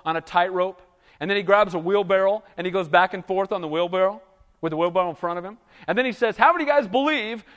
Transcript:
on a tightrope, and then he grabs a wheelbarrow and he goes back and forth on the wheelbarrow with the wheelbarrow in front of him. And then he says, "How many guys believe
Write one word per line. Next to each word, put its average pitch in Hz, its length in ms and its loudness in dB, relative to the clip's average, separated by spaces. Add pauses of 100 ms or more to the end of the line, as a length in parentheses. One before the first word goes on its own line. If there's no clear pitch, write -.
on 160 120 -4
a 160 40 -4
tightrope, 185 600 -2 (400)
and 160 80 -4
then 202 80 0
he 202 60 -2
grabs 196 300 4
a 180 60 -4
wheelbarrow 196 640 0 (140)
and 175 100 -6
he 185 40 -4
goes 175 180 -4
back 180 240 4
and 185 120 -10
forth 190 280 -2
on 185 80 -4
the 160 80 -8
wheelbarrow 185 520 -2 (380)
with 165 120 -4
the 156 60 -4
wheelbarrow 175 320 0
in 156 60 -8
front 175 240 -6
of 175 60 -10
him. 208 120 -16 (300)
And 185 100 0
then 254 60 2
he 254 80 -2
says, 220 240 -2
"How 262 160 6
many 349 140 -4
guys 285 200 2
believe 233 600 -2 (100)